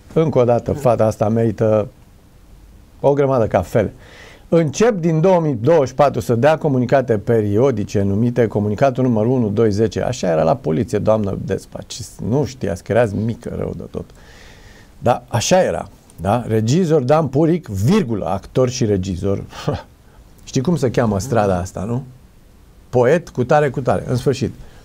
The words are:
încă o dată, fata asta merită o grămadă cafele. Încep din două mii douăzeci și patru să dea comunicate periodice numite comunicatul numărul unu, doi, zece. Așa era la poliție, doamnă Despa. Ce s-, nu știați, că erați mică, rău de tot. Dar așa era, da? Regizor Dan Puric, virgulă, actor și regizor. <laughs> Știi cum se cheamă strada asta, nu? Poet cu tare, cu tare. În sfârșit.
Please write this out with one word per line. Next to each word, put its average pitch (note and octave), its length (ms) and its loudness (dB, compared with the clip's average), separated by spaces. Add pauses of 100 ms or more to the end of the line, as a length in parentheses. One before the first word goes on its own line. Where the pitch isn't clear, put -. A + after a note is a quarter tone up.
(140)
încă D#3 260 2
o B2 40 4
dată, A#2 280 2
fata A2+ 340 0
asta G#2+ 240 0
merită A2 580 0 (1120)
o C#3 140 2
grămadă C3+ 340 2
cafele. G2 460 0 (560)
Încep F3 500 2
din D#3+ 220 0
două F#3 180 4
mii D3+ 220 -2
douăzeci C#3+ 260 4
și B2+ 60 -14
patru C3 280 2
să A#2+ 140 0
dea C#3+ 220 4
comunicate B2+ 600 0
periodice G#2 840 0
numite A2+ 460 0
comunicatul A2 560 0
numărul A#2 280 2
unu, B2 180 0
doi, G#2+ 220 2
zece. G2+ 320 -2
Așa B2+ 240 -4
era D#3+ 160 2
la D#3 120 2
poliție, B2 420 -2
doamnă G2+ 480 0
Despa. - 420 -8
Ce - 160 -14
s-, - 120 -18 (140)
nu C3+ 160 0
știați, - 380 -8
că - 80 -8
erați G#2+ 240 0 (100)
mică, - 320 -8
rău F#2 200 -6
de - 140 -12
tot. - 140 -10 (920)
Dar - 280 0
așa F3 360 2
era, E2+ 260 -4 (320)
da? G#2+ 260 0
Regizor C#3 540 2
Dan D3 260 2
Puric, D#3+ 400 0
virgulă, A2+ 580 0
actor A2 440 -2
și B2 160 -2
regizor. G2 580 -2 (240)
<laughs> - 160 -6 (600)
Știi - 180 -4
cum F3 140 0
se B2 160 0
cheamă G#2+ 280 0
strada G#2 380 0
asta, F#2 300 -6
nu? A#2+ 160 -6 (840)
Poet E3+ 400 2
cu B2+ 140 -4
tare, D3+ 260 2
cu C3+ 120 -6
tare. A#2+ 260 0
În C3 80 -2
sfârșit. B2 380 -2 (320)